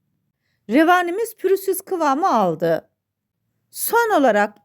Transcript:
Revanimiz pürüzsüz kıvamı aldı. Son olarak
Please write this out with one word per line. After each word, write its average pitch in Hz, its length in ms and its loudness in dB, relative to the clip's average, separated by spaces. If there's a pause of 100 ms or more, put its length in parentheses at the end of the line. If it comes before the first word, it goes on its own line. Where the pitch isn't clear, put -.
(680)
Revanimiz 349 640 0
pürüzsüz 381 460 -2
kıvamı 330 520 -2
aldı. 170 560 -2 (840)
Son 440 480 0
olarak 214 460 2